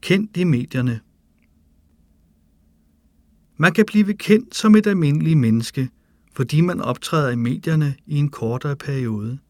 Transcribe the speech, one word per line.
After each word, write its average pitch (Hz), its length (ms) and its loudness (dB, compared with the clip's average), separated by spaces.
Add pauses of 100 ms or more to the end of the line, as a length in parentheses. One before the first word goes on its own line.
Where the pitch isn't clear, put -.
Kendt 196 360 -2
i 180 80 0
medierne. 123 560 -2 (2500)
Man 170 160 2
kan 220 140 4
blive 208 280 2
kendt - 400 0
som 214 200 4
et 214 120 6
almindeligt 160 520 2
menneske, 117 500 0 (440)
fordi 143 280 -2
man 175 200 0
optræder 127 500 -2
i 120 60 -2
medierne 143 580 0 (120)
i 147 100 -4
en 143 120 0
kortere 131 480 -6
periode 123 600 -6 (120)